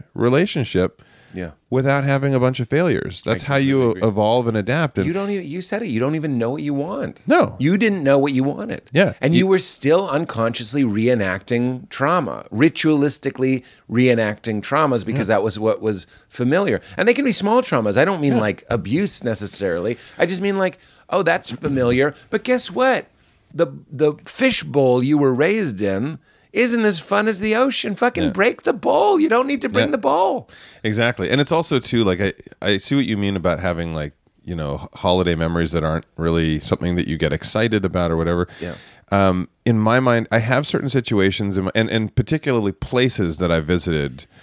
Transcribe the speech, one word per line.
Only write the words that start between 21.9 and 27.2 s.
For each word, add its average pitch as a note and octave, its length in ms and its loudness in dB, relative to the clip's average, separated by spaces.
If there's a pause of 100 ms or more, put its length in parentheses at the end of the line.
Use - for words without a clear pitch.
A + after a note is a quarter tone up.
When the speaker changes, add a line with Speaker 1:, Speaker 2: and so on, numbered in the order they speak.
Speaker 2:
But G#3+ 140 -4
guess B3 280 -2
what? B3 360 0 (460)
The, E3 140 0 (240)
the D3 220 0 (120)
fishbowl C#3 760 2
you D3 140 2
were C#3 160 4
raised D3 480 0
in G#2 380 -2 (340)
isn't A#3 320 2
as G3 140 0
fun G#3 280 0